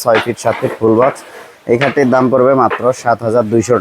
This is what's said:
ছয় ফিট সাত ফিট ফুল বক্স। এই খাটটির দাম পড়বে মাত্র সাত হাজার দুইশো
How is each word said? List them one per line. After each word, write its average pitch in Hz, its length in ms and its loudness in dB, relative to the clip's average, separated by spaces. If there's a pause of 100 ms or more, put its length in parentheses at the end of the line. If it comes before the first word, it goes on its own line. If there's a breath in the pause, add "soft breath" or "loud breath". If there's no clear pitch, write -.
ছয় 117 220 2
ফিট 120 200 -6
সাত 113 160 -2
ফিট - 180 -4
ফুল 113 220 2
বক্স। 135 200 0 (500 loud breath)
এই 120 100 2
খাটটির 135 340 0
দাম 127 180 2
পড়বে 127 200 4 (100)
মাত্র 110 200 -2 (200)
সাত 117 240 0
হাজার 113 260 0
দুইশো 117 280 2